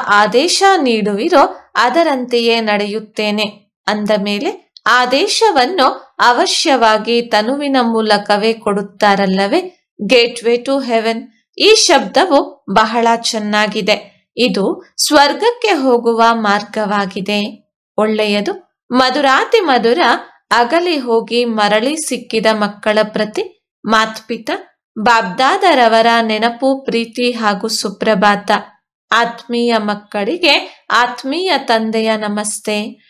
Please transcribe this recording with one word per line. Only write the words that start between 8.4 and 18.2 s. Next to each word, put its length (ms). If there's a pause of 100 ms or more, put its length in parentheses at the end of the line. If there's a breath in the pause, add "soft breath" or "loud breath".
ಕೊಡುತ್ತಾರಲ್ಲವೇ? 1400 (120)
Gateway 680
to 140
heaven. 380 (360 soft breath)
ಈ 180
ಶಬ್ದವು 1000
ಬಹಳ 340 (140)
ಚೆನ್ನಾಗಿದೆ. 1160
ಇದು 600
ಸ್ವರ್ಗಕ್ಕೆ 680
ಹೋಗುವ 640
ಮಾರ್ಗವಾಗಿದೆ. 1400 (280)
ಒಳ್ಳೆಯದು. 960